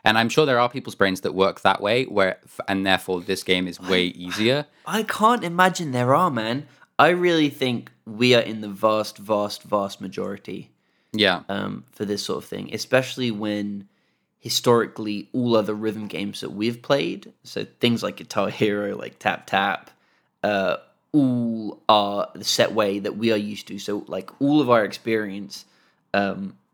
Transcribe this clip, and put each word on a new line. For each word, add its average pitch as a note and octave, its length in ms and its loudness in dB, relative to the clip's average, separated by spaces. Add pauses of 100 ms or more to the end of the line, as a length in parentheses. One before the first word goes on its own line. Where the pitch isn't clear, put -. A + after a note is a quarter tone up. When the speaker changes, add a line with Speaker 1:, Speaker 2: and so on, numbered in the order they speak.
Speaker 1:
And A2 140 6
I'm A#2 100 4
sure D#3 180 4
there B2+ 120 2
are A#2+ 100 4
people's - 280 -12
brains F#2+ 240 2
that D#2 120 -4
work F#2+ 280 2
that - 200 4
way, A2+ 260 0
where, F#2+ 380 0
f-, - 220 -20
and G2 180 -2
therefore F#2 360 0
this F#2 240 -4
game F#2 240 0
is E2+ 100 -12
way F2+ 280 0
Speaker 2:
I, F2+ 100 -6
Speaker 1:
easier. G#2+ 500 -2 (180)
Speaker 2:
I G#3 200 -4
can't A3 400 2
imagine F3 480 0
there B2 220 2
are, F3 160 4
man. A#2+ 360 -4 (320)
I D3 120 8
really F3 400 2
think B2 420 -4 (120)
we A#2+ 300 4
are A#2+ 80 8
in G#2+ 200 -6
the G#2 60 -8
vast, G#2+ 500 0
vast, G#2 440 -2
vast G2+ 380 -2
majority, G2 680 -10 (420)
Speaker 1:
Yeah. F#2+ 360 2
Speaker 2:
um, G2+ 440 -6
for - 120 -8
this G2+ 200 -4
sort - 180 -6
of - 60 -20
thing, G2 260 -12
especially B2+ 560 -2
when G#2 560 -6 (540)
historically A2+ 920 0
all A#2+ 240 2
other G#2+ 180 2
rhythm G#2+ 340 -6
games G2 320 -8
that - 100 -8
we've A#2 320 -4
played, E3+ 500 -2 (120)
so - 200 -8 (140)
things A#2 240 2
like F#2+ 140 -4
Guitar G2 320 -4
Hero, G#2 480 -2
like - 240 -14
Tap - 260 -4
Tap, G2 420 0 (540)
uh, G2 360 0 (340)
all A#2+ 760 0
are G2+ 460 2
the F#2 80 -14
set G#2+ 300 2
way G2+ 260 0
that G2 180 -6
we A2 160 2
are G#2+ 40 2
used G#2 320 -6
to. G2 100 -12
So, G2+ 300 -6
like, F#2+ 220 -8 (100)
all C#3+ 200 4
of B2+ 80 2
our A#2 160 4
experience, G2+ 800 -6 (480)
um, G2 440 -2 (180)